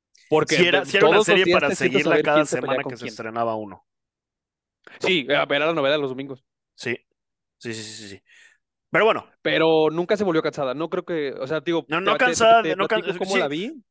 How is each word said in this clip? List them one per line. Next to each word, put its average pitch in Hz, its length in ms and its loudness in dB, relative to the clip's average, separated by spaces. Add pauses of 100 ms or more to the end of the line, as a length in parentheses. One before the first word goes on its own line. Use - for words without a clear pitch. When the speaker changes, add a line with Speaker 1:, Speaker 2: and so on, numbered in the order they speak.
(280)
Speaker 1:
porque 156 260 2
Speaker 2:
Si 175 100 4
era, 180 140 2
Speaker 1:
de-, 175 60 -4
Speaker 2:
si 143 120 -2
era - 100 6
una 175 80 6
Speaker 1:
todos - 20 6
los 214 80 4
Speaker 2:
serie 185 180 4
Speaker 1:
días 175 120 4
Speaker 2:
para 147 140 2
Speaker 1:
te - 60 -2
sientas 131 120 -2
a 123 100 0
Speaker 2:
seguirla 165 180 2
Speaker 1:
ver 151 100 2
Speaker 2:
cada 151 120 2
Speaker 1:
quién 151 80 4
se 151 100 -4
pelea 127 140 -4
Speaker 2:
semana 135 140 -2
Speaker 1:
con 135 80 -8
Speaker 2:
que 120 60 -12
se 113 40 -16
Speaker 1:
quién. 120 100 -10
Speaker 2:
estrenaba 113 440 -4
uno. 101 300 -12 (1120)
Speaker 1:
Sí, 165 300 0
a 147 160 2
ver, 143 120 -2
era 147 100 0
la 170 60 0
novela 147 240 0
los 139 120 -2
domingos. 135 360 -12 (280)
Speaker 2:
Sí. 123 220 -8 (600)
Sí, 117 160 -12
sí, 110 100 -12
sí, 107 100 -16
sí, 107 160 -16
sí. 98 140 -20 (680)
Pero 180 140 2
bueno. 170 220 0 (140)
Speaker 1:
Pero 156 480 2
nunca 175 260 -2
se 208 80 -4
volvió 160 180 0
cansada. 139 320 -4
No 156 160 -6
creo 180 140 -6
que, 151 300 -6
o 131 140 -10
sea, 156 120 -4
digo, 160 300 -4
Speaker 2:
No, 156 80 -2
Speaker 1:
te, 185 60 -2
Speaker 2:
no 202 100 2
Speaker 1:
te, - 40 0
Speaker 2:
cansada, 233 460 4
Speaker 1:
te 160 120 -2
Speaker 2:
no 190 120 -2
can-, 220 140 0
Speaker 1:
platico 180 240 -6
cómo 190 80 -4
Speaker 2:
sí, 196 60 2
Speaker 1:
la 156 80 0
vi. 185 260 -6 (180)